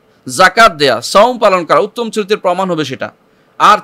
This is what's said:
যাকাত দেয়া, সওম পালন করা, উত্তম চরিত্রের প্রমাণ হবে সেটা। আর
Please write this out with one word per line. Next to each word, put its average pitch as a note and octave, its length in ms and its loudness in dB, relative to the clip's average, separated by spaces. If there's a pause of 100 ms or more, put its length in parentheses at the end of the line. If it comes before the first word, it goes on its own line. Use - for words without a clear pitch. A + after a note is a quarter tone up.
(260)
যাকাত F3+ 460 2
দেয়া, C3+ 300 -2
সওম B3 360 2
পালন F#3+ 260 0
করা, D3 140 0
উত্তম G#3+ 320 -4
চরিত্রের G#3 280 -4
প্রমাণ F#3 320 -2
হবে D#3 140 -4
সেটা। B2+ 280 -10 (460)
আর F#3+ 260 4